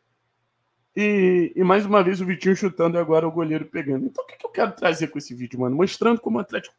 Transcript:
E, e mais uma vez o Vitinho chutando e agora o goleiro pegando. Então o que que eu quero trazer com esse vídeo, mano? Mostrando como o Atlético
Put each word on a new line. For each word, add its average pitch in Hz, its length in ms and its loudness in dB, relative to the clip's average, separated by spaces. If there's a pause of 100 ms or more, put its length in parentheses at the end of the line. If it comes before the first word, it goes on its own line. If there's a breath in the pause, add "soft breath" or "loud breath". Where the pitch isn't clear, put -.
(960)
E, 185 600 2
e 185 80 2
mais 196 220 4
uma 202 180 4
vez 180 180 0
o 185 40 -4
Vitinho 185 300 0
chutando 170 420 0
e - 20 0
agora 160 280 2
o 160 40 -2
goleiro 156 340 -2
pegando. 143 400 -4
Então - 180 -6
o - 40 -10
que - 100 -20
que - 80 -16
eu 453 60 -8
quero 214 220 -2
trazer 160 340 -2
com 147 100 -8
esse 139 160 -12
vídeo, 123 260 -10
mano? 127 160 0
Mostrando 214 460 2
como 226 160 -2
o 226 40 -2
Atlético - 380 -8